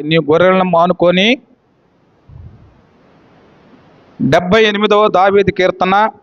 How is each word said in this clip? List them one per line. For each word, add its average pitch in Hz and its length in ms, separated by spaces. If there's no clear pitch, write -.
నీ 156 160
గొర్రెలను 175 460
మానుకొని, 180 760
డెబ్బై 180 420
ఎనిమిదవ 208 440
దావీదు 196 440
కీర్తన, 185 580